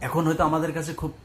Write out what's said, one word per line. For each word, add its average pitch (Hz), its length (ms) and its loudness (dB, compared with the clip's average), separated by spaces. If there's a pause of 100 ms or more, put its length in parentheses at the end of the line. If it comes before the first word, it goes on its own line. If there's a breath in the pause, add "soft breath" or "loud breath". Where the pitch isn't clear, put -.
এখন 151 260 0
হয়তো 165 160 4
আমাদের 156 280 2
কাছে 156 220 -6
খুব 156 200 -6 (120)